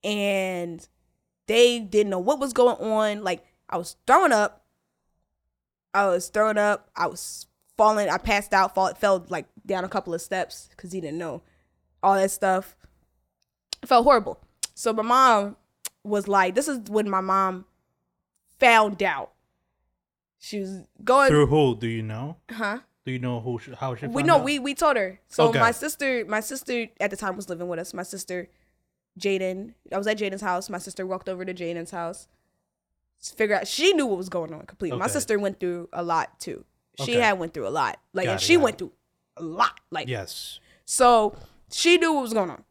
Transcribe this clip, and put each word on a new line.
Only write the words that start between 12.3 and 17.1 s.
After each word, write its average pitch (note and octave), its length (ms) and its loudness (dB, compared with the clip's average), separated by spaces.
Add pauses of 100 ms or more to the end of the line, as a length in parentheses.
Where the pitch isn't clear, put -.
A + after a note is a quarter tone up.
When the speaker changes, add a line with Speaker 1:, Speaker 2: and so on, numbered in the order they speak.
Speaker 1:
stuff. F#3+ 460 -2 (1040)
It - 60 -16
felt B3 160 6
horrible. A#3 340 4 (360)
So - 180 -4
my G#3+ 100 -2
mom A3+ 540 4 (480)
was G3+ 240 -4
like, F#3+ 260 2
this C#4+ 140 0
is C4+ 100 -4 (100)
when G#3 220 0